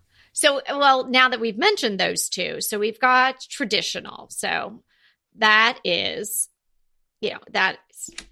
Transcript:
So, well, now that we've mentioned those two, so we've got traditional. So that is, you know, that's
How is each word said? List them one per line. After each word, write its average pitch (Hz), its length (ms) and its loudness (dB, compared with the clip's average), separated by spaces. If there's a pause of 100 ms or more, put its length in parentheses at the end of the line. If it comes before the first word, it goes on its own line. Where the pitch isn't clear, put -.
(340)
So, 277 360 2
well, 269 360 4
now 254 240 4
that 240 100 -4
we've 220 180 -2
mentioned 269 420 0
those 180 300 -2
two, 156 320 -6
so - 180 -4
we've 214 200 -2
got 254 420 2
traditional. - 920 -6
So 185 500 -6 (560)
that 220 460 4
is, 196 680 -4 (720)
you - 100 -4
know, - 80 -14 (120)
that's - 580 -4 (220)